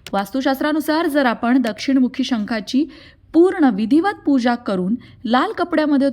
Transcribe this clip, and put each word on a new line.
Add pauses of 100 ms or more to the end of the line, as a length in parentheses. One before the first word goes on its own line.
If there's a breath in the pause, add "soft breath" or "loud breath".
(120 loud breath)
वास्तुशास्त्रानुसार
जर
आपण
दक्षिणमुखी
शंखाची (460 loud breath)
पूर्ण
विधिवत
पूजा
करून (300 loud breath)
लाल
कपड्यामध्ये